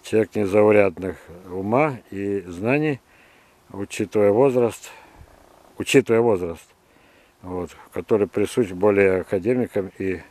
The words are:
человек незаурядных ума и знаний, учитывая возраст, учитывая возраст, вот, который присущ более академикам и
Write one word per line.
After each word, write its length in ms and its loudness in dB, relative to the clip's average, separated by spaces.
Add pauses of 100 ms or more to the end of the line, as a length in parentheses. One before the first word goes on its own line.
человек 320 -2
незаурядных 840 2 (340)
ума 480 -2 (100)
и 380 -6
знаний, 540 -4 (680)
учитывая 640 0
возраст, 580 0 (880)
учитывая 440 2
возраст, 440 -2 (760)
вот, 260 -8 (240)
который 340 0
присущ 440 -2
более 500 2
академикам 760 -4
и 320 -4